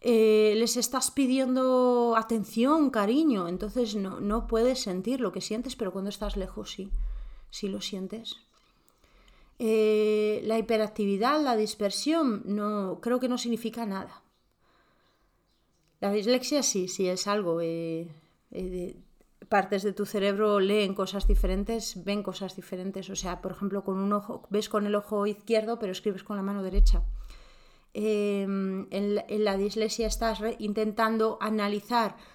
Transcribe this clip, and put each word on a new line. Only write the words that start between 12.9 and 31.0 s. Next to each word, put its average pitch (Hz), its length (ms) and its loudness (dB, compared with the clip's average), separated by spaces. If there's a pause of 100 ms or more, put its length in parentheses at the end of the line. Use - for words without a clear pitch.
creo 247 180 0
que 254 100 0
no 247 80 -2
significa 233 480 -4
nada. 190 360 -8 (1800)
La 202 100 0
dislexia 247 500 2
sí, 180 260 0
sí 185 200 0
es 185 180 -2
algo, 180 360 0
eh, 165 500 -4 (400)
eh, 185 180 -8
de, 180 280 -8 (500)
partes 196 360 2
de 202 100 0
tu 202 120 -4
cerebro 202 540 2
leen 196 340 2
cosas 196 320 -2
diferentes, 196 760 0
ven 202 180 -2
cosas 190 340 -8
diferentes. 190 540 -10
O 190 60 -8
sea, 175 260 -6
por 180 120 -6
ejemplo, 196 300 -4
con 190 160 -2
un 196 120 2
ojo, 208 380 -4
ves 208 180 -2
con 208 180 0
el 208 100 0
ojo 208 300 0
izquierdo, 220 540 0
pero 190 140 -4
escribes 185 300 -4
con 208 120 -8
la 196 80 -4
mano 202 180 -4
derecha. 190 420 6 (920)
Em, 196 960 -2
en 202 240 0
la, 208 140 -2
en 214 160 0
la 196 100 2
dislexia 214 500 -2
estás 214 340 -2
re-, 220 200 -4
intentando 220 800 0